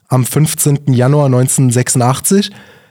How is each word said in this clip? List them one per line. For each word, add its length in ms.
am 180
fünfzehnten 680
Januar 360
neunzehnhundertsechsundachtzig, 1200